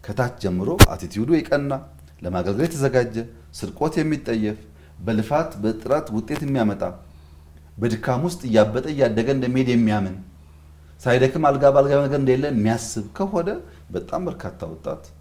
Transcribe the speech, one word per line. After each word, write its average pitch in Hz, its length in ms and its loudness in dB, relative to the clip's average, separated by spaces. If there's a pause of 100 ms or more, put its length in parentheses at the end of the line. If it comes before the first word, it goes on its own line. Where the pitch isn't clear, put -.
ከታች 117 360 -4
ጀምሮ 92 300 -2 (180)
አቲቲዩዱ 101 460 -6
የቀና፣ 143 380 0 (500)
ለማገልገል 98 440 -2
የተዘጋጀ፣ 127 500 0 (380)
ስርቆት - 420 -4
የሚጠየፍ፣ 120 640 -2 (400)
በልፋት 113 580 -2
በጥረት 113 520 -2
ውጤት 113 320 -4
የሚያመጣ፣ 123 420 0 (960)
በድካም 117 460 -2
ውስጥ 175 200 -4
እያበጠ 110 460 2
እያደገ 117 400 2
እንደሚሄድ 127 400 0
የሚያምን፣ 107 460 2 (840)
ሳይደክም 131 440 2
አልጋ 139 240 4
ባልጋ 139 260 6
ነገር 143 220 2
እንደሌለ 131 300 2
የሚያስብ 110 680 0
ከሆነ 190 360 -2 (400)
በጣም - 340 -6
በርካታ 104 440 -10
ወጣት፣ - 360 -12 (180)